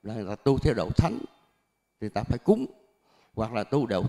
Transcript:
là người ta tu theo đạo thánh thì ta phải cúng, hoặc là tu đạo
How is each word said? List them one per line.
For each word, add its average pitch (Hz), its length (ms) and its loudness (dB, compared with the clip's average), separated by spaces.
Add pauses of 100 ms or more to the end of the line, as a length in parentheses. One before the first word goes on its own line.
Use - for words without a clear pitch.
là 104 120 -10
người 107 140 -6
ta 104 60 -6
tu 139 240 2
theo 147 160 2
đạo 92 220 -2
thánh 220 220 2 (800)
thì 107 80 -6
ta 101 140 -4
phải 123 160 -2
cúng, 220 280 2 (680)
hoặc 110 180 -4
là 107 120 -4
tu 135 220 0
đạo 95 220 0